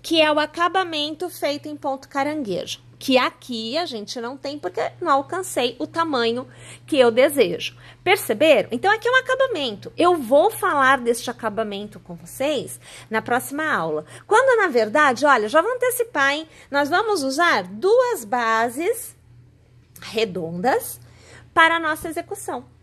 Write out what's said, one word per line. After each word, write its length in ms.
que 180
é 120
o 80
acabamento 880
feito 400
em 80
ponto 320
caranguejo, 720
que 220
aqui 580
a 80
gente 340
não 160
tem 220
porque 240
não 120
alcancei 680
o 80
tamanho 640
que 100
eu 140
desejo. 640
Perceberam? 680
Então, 200
aqui 160
é 40
um 60
acabamento. 800
Eu 180
vou 340
falar 500
deste 300
acabamento 680
com 160
vocês 640
na 120
próxima 460
aula. 380
Quando, 360
na 80
verdade, 560
olha, 240
já 120
vou 120
antecipar, 600
hein? 140
Nós 180
vamos 320
usar 420
duas 600
bases 920
redondas 1000
para 220
a 40
nossa 280
execução. 580